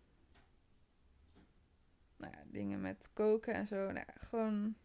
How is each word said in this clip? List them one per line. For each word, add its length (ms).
nou 160
ja, 140
dingen 340
met 320
koken 420
en 120
zo. 100
Nou 300
ja, 120
gewoon 560